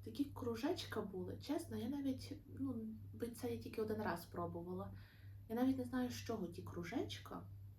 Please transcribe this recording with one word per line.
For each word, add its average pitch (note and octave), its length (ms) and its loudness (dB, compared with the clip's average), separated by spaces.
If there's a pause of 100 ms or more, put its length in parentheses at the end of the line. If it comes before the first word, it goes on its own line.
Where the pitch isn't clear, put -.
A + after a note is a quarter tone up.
такі C#4 200 2
кружечка A#3+ 760 2
були. F#3 340 -2
Чесно, C#4+ 400 0
я A3 120 0
навіть, C4+ 440 0 (260)
ну, C4 160 2 (380)
би A3+ 160 0
це A#3+ 240 -2
я A3+ 60 0
тільки - 240 0
один G#3+ 200 2
раз F3 220 2
пробувала. F3 680 -2 (560)
Я A3 80 2
навіть C4 220 8
не B3 60 2
знаю, B3 260 2
з A#3+ 40 -2
чого G3 320 0
ті E3+ 160 -4
кружечка. - 800 -2 (360)